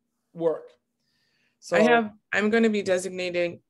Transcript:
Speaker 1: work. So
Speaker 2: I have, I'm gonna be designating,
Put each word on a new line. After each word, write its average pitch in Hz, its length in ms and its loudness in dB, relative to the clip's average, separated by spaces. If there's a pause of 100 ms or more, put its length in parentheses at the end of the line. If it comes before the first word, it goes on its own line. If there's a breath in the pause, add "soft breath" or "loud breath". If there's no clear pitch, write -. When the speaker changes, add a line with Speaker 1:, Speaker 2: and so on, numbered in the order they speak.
(340)
Speaker 1:
work. 165 380 -2 (880)
So - 180 -4
Speaker 2:
I 202 40 4
have, 233 300 2 (220)
I'm 208 160 0
gonna 226 200 2
be 208 120 -2
designating, 180 800 -4 (100)